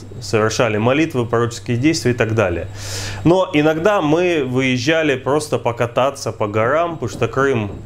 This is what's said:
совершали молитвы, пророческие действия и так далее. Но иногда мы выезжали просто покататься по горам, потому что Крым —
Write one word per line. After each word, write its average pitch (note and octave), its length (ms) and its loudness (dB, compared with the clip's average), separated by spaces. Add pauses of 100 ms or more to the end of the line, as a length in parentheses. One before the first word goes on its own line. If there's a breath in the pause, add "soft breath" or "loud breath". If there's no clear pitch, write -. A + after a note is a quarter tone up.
(220)
совершали A2 560 0
молитвы, C3 480 2
пророческие A#2 520 -2
действия D3+ 340 0
и A#2+ 40 0
так A2 180 0
далее. F2 340 0 (560 loud breath)
Но F3+ 300 4
иногда D#3+ 480 2
мы E3 420 2
выезжали C3 720 2
просто C#3 420 -2
покататься B2 720 -2
по G#2+ 160 -2
горам, C3 460 0
потому B2+ 160 -6
что - 180 -2
Крым — B2 420 0 (160)